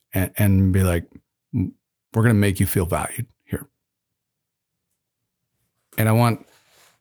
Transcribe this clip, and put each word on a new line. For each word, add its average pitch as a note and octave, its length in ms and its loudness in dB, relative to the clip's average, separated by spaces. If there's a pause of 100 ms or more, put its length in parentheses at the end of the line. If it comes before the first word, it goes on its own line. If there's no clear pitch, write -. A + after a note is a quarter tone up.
(120)
and, F#2 240 -2
and G2 360 2
be F#2+ 100 2
like, F2 240 0 (480)
"We're - 680 -6
gonna A#2 120 4
make G2+ 260 0
you G2 60 -2
feel - 200 -2
valued E2+ 400 -6 (180)
here." - 220 -10 (2250)
And A2 120 0
I A2 40 2
want A#2 340 0 (540)